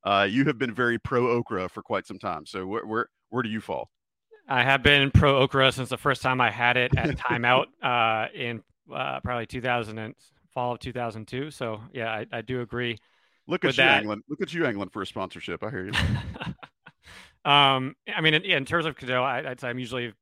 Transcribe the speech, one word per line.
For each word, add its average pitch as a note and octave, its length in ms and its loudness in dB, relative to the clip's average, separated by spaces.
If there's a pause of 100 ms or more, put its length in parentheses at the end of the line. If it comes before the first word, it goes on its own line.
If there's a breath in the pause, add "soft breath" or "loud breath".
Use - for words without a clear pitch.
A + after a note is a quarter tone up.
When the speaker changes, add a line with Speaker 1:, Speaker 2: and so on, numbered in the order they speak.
Speaker 1:
Uh, G2+ 260 4
you C3 160 2
have C#3+ 120 -2
been A#2+ 160 -4
very A#2 240 0
pro B2 300 0
okra A2+ 400 -2
for - 140 -12
quite F#2+ 240 -6
some F#2+ 120 -14
time. E2 280 -8
So F#2 200 -8
where, G#2 200 -6
where, A2 220 -4 (220)
where B2 120 -2
do A2+ 80 -4
you A2 100 -4
fall? C#2 300 -8 (580)
Speaker 2:
I B2+ 140 2
have C3+ 200 4
been C#3 280 6
pro C#3 280 6
okra C3 340 4
since B2+ 160 -6
the B2+ 100 -6
first C3+ 240 0
time B2+ 180 0
I A#2 100 4
had A#2+ 260 2
it B2 200 2
at C#3+ 200 -2
Speaker 1:
<laughs> - 0 -
Speaker 2:
timeout, B2 500 2 (160)
uh, A2+ 520 2
in, A#2+ 280 -8 (300)
uh, C3+ 280 -6
probably A#2+ 260 -6
two B2+ 160 -10
thousand A#2 360 -2
and A2 160 -10 (380)
fall B2 200 -2
of A#2 60 -6
two B2+ 140 -10
thousand A2+ 360 -8
two. C#3 220 -8
So A2+ 300 -8 (120)
yeah, A2+ 200 -4
I, A2 180 -6
I A#2 120 -6
do B2+ 180 -6
agree A#2+ 380 -6 (480)
Speaker 1:
Look E3+ 180 -4
Speaker 2:
with D3+ 60 2
Speaker 1:
at B2+ 80 0
you C3+ 60 6
Speaker 2:
that. C3+ 80 8
Speaker 1:
angling. G#2+ 360 0
Look D3 140 -6
at D3+ 100 -6
you E3 140 0
angling G2 240 -4
for G#2 100 -8
a F#2+ 60 -6
sponsorship. - 560 -8
I A2 80 -8
hear F#2 160 -8
you. G#2 120 -4
Speaker 2:
<laughs> - 560 -4 (920 loud breath)
Um, C3+ 500 4 (140)
I G#3 140 -4
mean, D#3+ 100 6
in, D#3+ 100 2
in E3+ 220 0
terms D#3+ 220 -2
of D3 100 -6
Cadeau, B2+ 260 -2
I, C3+ 280 -2
I'd B2+ 100 -12
say B2+ 80 -6
I'm A#2+ 100 -6
usually A#2+ 440 -6